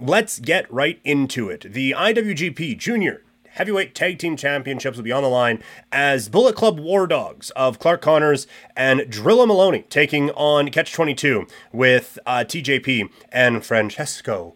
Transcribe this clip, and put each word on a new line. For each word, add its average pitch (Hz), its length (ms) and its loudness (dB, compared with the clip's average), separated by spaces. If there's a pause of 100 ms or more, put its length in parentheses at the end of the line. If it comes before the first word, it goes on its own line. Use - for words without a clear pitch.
let's 180 380 0
get 156 340 -2
right 147 320 -2
into 135 460 0
it. 95 220 -14
The 131 220 -2
I 202 180 2
W 214 220 -2
G 160 160 -4
P 147 260 -8
Junior 214 460 -4 (280)
Heavyweight 190 440 -4
Tag 175 240 -4
Team 165 180 -4
Championships 139 600 -4
will 120 80 -10
be 113 80 -4
on 139 120 0
the 135 40 0
line 120 320 2 (300)
as 135 380 0
Bullet 214 260 4
Club 208 240 2
War 180 300 0
Dogs 120 420 -4
of 131 300 0
Clark 165 200 2
Connors 151 460 2 (300)
and 131 240 2
Drilla 139 460 2
Maloney 190 360 4
taking 147 480 0
on 147 380 2
Catch 156 240 -2
twenty-two 143 560 -2 (240)
with, 123 540 2
uh, 123 180 -2
T 151 180 -8
J 131 160 0
P 120 300 -2 (240)
and 123 320 2
Francesco, 107 920 -4